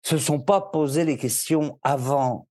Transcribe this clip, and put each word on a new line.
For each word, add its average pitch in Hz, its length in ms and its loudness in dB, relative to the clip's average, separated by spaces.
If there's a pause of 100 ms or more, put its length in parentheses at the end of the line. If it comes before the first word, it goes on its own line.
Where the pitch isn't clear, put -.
se 160 160 0
sont 147 220 0
pas 196 200 4
posé 156 440 0
les 156 120 0
questions 151 680 -2
avant. 135 680 0